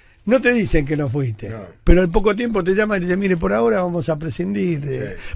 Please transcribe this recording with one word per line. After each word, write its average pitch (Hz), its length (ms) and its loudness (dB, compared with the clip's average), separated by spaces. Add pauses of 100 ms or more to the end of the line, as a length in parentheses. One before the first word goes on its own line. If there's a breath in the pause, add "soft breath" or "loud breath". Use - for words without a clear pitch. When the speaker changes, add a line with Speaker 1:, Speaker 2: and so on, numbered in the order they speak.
(260 soft breath)
Speaker 1:
no 247 140 4
te 240 140 2
dicen 175 320 2
que 151 100 -2
no 147 140 -2
fuiste. 117 400 -4
Speaker 2:
No. 110 100 -12 (240)
Speaker 1:
Pero 170 160 8
al 180 100 2
poco 202 240 2
tiempo 214 300 -2
te 185 100 2
llaman 214 240 0
y - 40 0
te 175 60 -4
dicen, 180 120 0
"Mire, 190 160 0
por 190 160 -2
ahora 220 300 2
vamos 175 260 -4
a 156 100 -2
prescindir 175 600 -4
de". 127 300 -6
Speaker 2:
Sí. 92 60 -12 (200 loud breath)